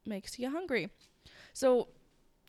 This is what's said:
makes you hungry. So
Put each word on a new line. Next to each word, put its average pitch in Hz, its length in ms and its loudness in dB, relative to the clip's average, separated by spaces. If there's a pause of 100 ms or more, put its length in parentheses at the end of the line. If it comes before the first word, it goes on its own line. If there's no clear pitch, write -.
makes 208 320 -8
you 247 100 -4
hungry. 277 400 -2 (640)
So 254 360 4 (600)